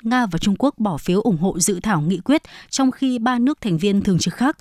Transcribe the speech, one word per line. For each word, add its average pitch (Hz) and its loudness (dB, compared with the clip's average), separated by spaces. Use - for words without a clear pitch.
Nga 240 0
và 165 -2
Trung 196 0
Quốc 277 0
bỏ 196 -2
phiếu 185 0
ủng 208 0
hộ 175 0
dự 180 -2
thảo 196 0
nghị 165 -2
quyết, 277 0
trong 269 0
khi 254 -2
ba 247 0
nước 262 0
thành 170 -2
viên 202 0
thường 185 2
trực - -2
khác 269 0